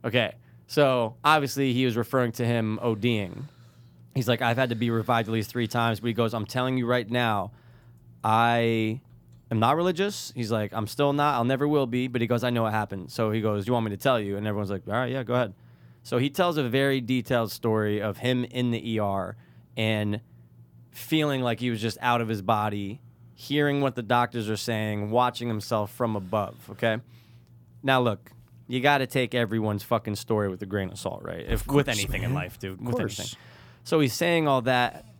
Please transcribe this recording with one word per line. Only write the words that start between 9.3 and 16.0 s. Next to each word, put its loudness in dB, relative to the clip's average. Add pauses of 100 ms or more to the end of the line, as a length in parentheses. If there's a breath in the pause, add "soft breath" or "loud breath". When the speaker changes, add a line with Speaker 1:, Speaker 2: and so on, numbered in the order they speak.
Speaker 1:
am 0
not 4
religious." -2
He's -4
like, -2
"I'm -4
still 0
not, 2
I'll 2
never 0
will 2
be," -2
but 0
he 0
goes, 2
"I 0
know 2
what 0
happened." -4
So 0
he 0
goes, 0
"You 0
want 2
me -2
to -6
tell 2
you?" -2
And -4
everyone's -2
like, -6
"All -4
right, -2
yeah, -4
go -2
ahead." 0 (520 soft breath)